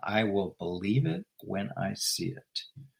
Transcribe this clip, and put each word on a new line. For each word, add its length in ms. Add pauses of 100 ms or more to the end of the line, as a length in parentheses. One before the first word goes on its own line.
I 200
will 360
believe 460
it 180 (160)
when 360
I 200
see 300
it. 340 (400)